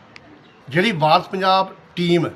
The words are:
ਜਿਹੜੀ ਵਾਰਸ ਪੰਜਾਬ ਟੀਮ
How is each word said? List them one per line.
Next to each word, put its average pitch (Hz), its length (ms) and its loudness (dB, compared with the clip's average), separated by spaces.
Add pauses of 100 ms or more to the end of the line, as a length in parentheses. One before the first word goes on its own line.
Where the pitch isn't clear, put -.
(680)
ਜਿਹੜੀ 185 300 0
ਵਾਰਸ 156 300 2
ਪੰਜਾਬ 190 460 0 (220)
ਟੀਮ 170 400 0